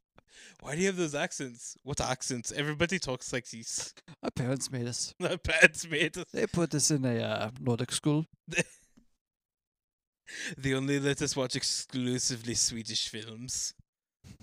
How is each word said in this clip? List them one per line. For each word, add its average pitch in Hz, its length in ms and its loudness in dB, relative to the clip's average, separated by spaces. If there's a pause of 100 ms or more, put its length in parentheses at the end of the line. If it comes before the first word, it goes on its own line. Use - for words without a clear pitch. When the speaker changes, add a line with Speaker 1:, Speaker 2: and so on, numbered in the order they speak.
(600)
Speaker 1:
Why 139 140 -6
do 165 80 0
you 190 60 6
have 190 80 2
those 160 180 0
accents? 143 680 -4
What 139 180 -4
accents? 123 520 -2
Everybody 151 460 0
talks - 340 -4
like 127 160 -4
this. - 460 -8 (280)
Speaker 2:
Our - 80 -2
parents 135 400 -2
made 120 160 -2
us. - 320 -4
Speaker 1:
<laughs> - 40 -4
Our 175 160 0
parents 165 500 4
made 160 300 0
us. 170 140 -6
Speaker 2:
They - 140 2
put 165 280 2
us 143 160 4
in 135 160 4
a, 117 160 4
uh, 107 280 0 (100)
Nordic 123 320 0
school. 151 340 2 (220)
Speaker 1:
<laughs> 165 80 -4 (2000)
They 135 160 2
only 139 240 2
let 139 240 2
us 139 140 0
watch 127 180 0
exclusively 123 1000 -2
Swedish 110 540 0
films. 113 680 -6 (680)